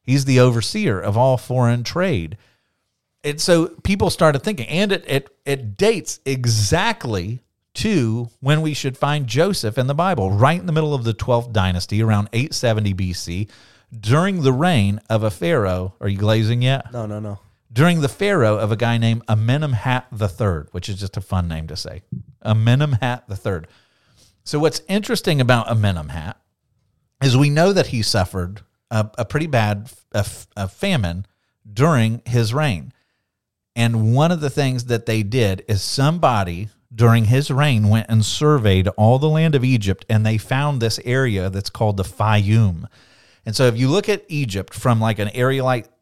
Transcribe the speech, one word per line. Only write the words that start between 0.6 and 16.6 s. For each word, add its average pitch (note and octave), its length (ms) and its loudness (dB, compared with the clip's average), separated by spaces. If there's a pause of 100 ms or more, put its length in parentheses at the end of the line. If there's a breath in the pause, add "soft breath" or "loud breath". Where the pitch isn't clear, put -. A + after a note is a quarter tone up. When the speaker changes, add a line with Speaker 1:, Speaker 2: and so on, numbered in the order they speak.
Speaker 1:
of G#2 160 -2
all B2+ 200 4
foreign A#2+ 480 -2
trade. A2+ 540 -4 (840)
And D3 180 -8
so E3 280 4 (140)
people G3+ 260 0
started D3+ 320 2
thinking, E3+ 280 -6
and G3 240 -2
it, F#3 140 -4
it, C3+ 220 -2 (160)
it B2+ 320 -6
dates G#3 480 0
exactly B2 1160 -2 (340)
to A#2+ 560 0 (100)
when D3+ 220 2
we D#3 100 -2
should C3 240 -4
find C#3+ 300 -2
Joseph C#3 520 0
in B2+ 80 0
the C#3 80 -2
Bible, D3 360 0
right C3+ 300 4
in F#3 60 -8
the E3+ 60 -2
middle D3+ 220 0
of B2 100 -4
the A#2 80 0
twelfth A#2+ 400 0
dynasty, F#2+ 500 0
around G#2+ 300 2
eight A#2+ 220 -2
seventy G#2+ 380 0
B F#2 200 -2
C, F2+ 360 -6 (500 soft breath)
during D#3 440 2
the C3 100 4
reign B2 480 2 (100)
of A2 140 0
a G#2+ 60 0
pharaoh. F#2+ 720 -2
Are G2+ 80 -4
you G2 100 -2
glazing A2 440 2